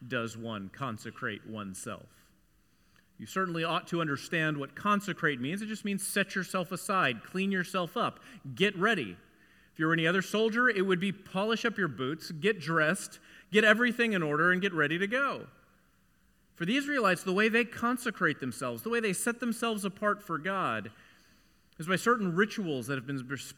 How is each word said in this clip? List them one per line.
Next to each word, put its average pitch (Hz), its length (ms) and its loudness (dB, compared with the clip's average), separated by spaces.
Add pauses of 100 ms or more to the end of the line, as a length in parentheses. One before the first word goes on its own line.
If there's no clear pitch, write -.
does 113 300 -2
one 110 340 -8
consecrate 113 760 -8
oneself? 101 640 -10 (1080)
You 110 80 -14
certainly 170 380 -2
ought 165 240 0
to 170 120 0
understand 156 560 0
what 139 180 -6
consecrate 190 640 0
means. 160 200 -4
It 220 60 -8
just 214 180 -8
means 202 220 -2
set - 280 0
yourself 185 380 -4
aside, 165 500 0
clean 196 300 -2
yourself 180 440 -2
up, 190 240 -2 (340)
get 196 240 2
ready. 165 380 2 (560)
If - 60 -20
you're 160 140 4
any 165 140 4
other 180 160 4
soldier, 226 480 2
it 196 160 2
would 180 140 4
be 190 120 0
polish 214 540 -2
up 226 100 -2
your 185 120 0
boots, 135 440 -4
get 175 280 0
dressed, 160 580 2 (340)
get 214 100 6
everything 226 520 4
in 180 80 2
order, 156 300 4
and 180 100 0
get 196 100 0
ready 156 260 2
to 196 80 0
go. 240 420 -2 (1040)
For 175 100 -4
the 214 120 2
Israelites, 269 460 2
the 185 100 0
way 208 160 4
they 233 160 4
consecrate 233 760 0
themselves, 123 420 -4
the 226 80 -4
way 233 100 2
they 214 120 0
set 233 260 -2
themselves 226 460 -2
apart 202 380 -2
for 160 160 -4
God, 143 520 -2 (880)
is 156 80 -8
by 185 100 2
certain 208 380 4
rituals 170 520 0
that 139 100 -2
have 120 100 -6
been 135 200 -4
pres-, 131 320 -8